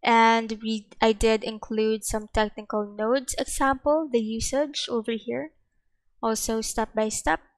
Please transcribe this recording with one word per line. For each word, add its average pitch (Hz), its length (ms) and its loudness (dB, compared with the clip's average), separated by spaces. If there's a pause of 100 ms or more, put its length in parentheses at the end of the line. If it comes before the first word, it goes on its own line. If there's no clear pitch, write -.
and 226 580 4
we, 220 280 -4 (120)
I 220 120 6
did 220 280 4
include 220 640 -2
some 214 300 -6
technical 214 520 -2
nodes 220 540 -2
example, 294 720 0
the 240 80 4
usage 233 720 -4
over 233 240 -4
here, 240 400 -6 (680)
also 220 380 -2
step - 340 -4
by 220 140 0
step. - 320 -2 (180)